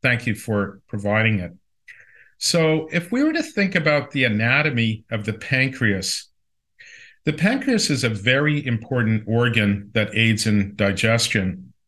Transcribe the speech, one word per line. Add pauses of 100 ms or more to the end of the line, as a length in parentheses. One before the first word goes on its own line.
Thank
you
for
providing
it. (840)
So
if
we
were
to
think
about
the
anatomy
of
the
pancreas, (960)
the
pancreas
is
a
very
important
organ
that
aids
in
digestion. (140)